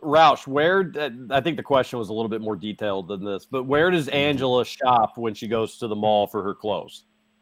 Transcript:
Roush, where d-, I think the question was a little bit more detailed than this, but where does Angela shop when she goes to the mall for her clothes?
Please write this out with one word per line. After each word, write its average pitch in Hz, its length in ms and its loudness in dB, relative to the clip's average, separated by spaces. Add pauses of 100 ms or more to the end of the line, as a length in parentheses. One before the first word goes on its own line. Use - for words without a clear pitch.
Roush, 151 420 6
where 160 380 2
d-, 131 480 -8
I 139 80 4
think 139 180 -2
the - 60 -8
question 131 340 2
was 107 120 -6
a 107 40 -6
little 113 160 -4
bit 107 120 -4
more 107 140 -4
detailed 98 520 -6
than 95 160 -8
this, 98 220 -8
but 131 180 -6
where 147 260 2
does 160 180 0
Angela 135 580 2
shop 123 520 2
when 117 160 -4
she 113 140 -10
goes 110 300 -2
to 120 100 -6
the 107 80 -4
mall 104 320 2
for 101 160 -6
her 98 100 -4
clothes? - 520 -8 (360)